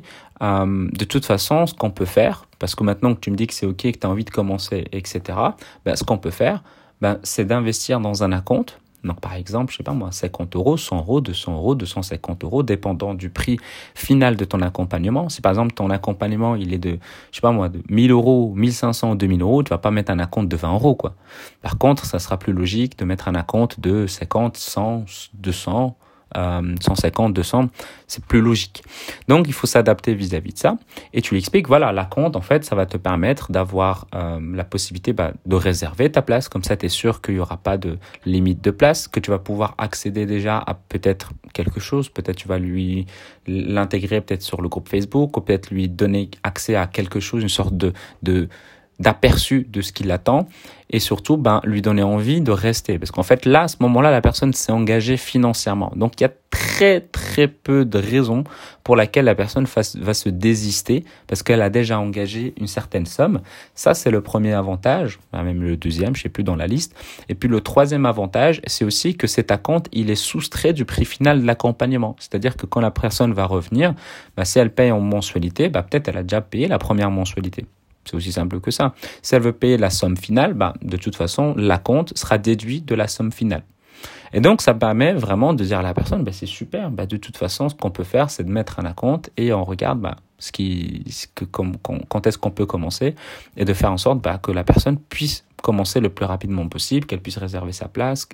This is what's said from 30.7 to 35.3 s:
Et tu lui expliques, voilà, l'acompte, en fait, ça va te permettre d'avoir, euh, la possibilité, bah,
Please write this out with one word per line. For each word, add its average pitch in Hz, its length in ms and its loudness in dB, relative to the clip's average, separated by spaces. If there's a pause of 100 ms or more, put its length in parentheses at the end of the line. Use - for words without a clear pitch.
Et 120 100 0
tu - 120 -2
lui 98 40 2
expliques, 143 300 0
voilà, 135 240 6
l'acompte, 98 420 0
en 92 60 -4
fait, 147 240 0
ça - 100 -4
va 95 120 2
te - 100 -8
permettre 92 560 -2
d'avoir, 95 640 0
euh, 85 240 -4 (120)
la 90 120 -4
possibilité, 92 480 -4
bah, 90 200 -2 (140)